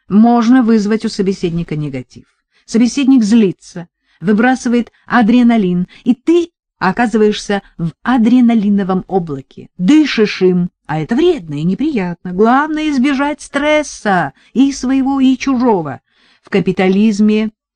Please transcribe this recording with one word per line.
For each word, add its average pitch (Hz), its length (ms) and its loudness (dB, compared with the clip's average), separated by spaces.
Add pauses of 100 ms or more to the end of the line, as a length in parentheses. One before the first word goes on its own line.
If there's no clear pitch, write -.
можно 233 540 4
вызвать 220 420 0
у 226 60 -6
собеседника 170 680 -4
негатив. 139 500 -10 (380)
Собеседник 247 580 2
злится, 196 680 0 (320)
выбрасывает 233 680 0 (160)
адреналин, 220 800 2 (160)
и - 120 0
ты 339 360 0 (280)
оказываешься 208 840 -2 (140)
в 170 160 -6 (100)
адреналиновом 220 1040 2
облаке. 160 720 -8
Дышишь 233 640 2
им, 180 300 2 (160)
а 156 120 -6
это 156 160 -6
вредно 233 460 -2
и - 20 -4
неприятно. 185 680 -4
Главное — 294 580 0
избежать 285 520 -2
стресса, 202 880 -2 (220)
и 277 180 2
своего, 269 480 -2
и 262 160 2
чужого. 220 640 -2 (420)
В - 60 -20
капитализме 208 1000 0 (260)